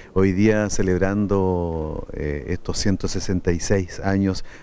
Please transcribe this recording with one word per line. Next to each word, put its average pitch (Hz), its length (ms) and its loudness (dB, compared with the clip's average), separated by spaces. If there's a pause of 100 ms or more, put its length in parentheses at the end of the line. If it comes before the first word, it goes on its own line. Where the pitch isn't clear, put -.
(160)
Hoy 95 160 4
día 107 400 4
celebrando, 92 1400 0
eh, 73 340 -6
estos - 320 -4
ciento 95 280 0
sesenta 90 440 -2
y 85 80 0
seis 95 400 0
años 98 460 0 (180)